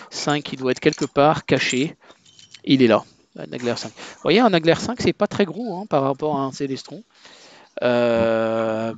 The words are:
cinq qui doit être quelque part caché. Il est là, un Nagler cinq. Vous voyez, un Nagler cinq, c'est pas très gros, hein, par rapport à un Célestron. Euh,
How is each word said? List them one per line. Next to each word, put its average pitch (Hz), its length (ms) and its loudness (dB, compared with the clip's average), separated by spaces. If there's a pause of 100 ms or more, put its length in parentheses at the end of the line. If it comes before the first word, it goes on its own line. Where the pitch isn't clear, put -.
(100)
cinq 147 320 -4
qui - 140 -12
doit 131 160 -2
être - 80 -8
quelque 151 240 0
part 147 420 2
caché. 135 500 0 (680)
Il 131 180 4
est 117 60 8
là, 107 160 4 (340)
un - 80 -12
Nagler 120 300 -6
cinq. - 200 -12
Vous - 260 -20
voyez, 180 180 4
un 240 100 4
Nagler 165 240 4
cinq, - 260 -4
c'est 175 120 2
pas - 160 -2
très - 160 0
gros, 196 320 -6
hein, 208 100 -10
par 147 160 0
rapport 139 360 -2
à 135 40 -2
un 135 100 -6
Célestron. 143 520 -10 (800)
Euh, 113 1160 0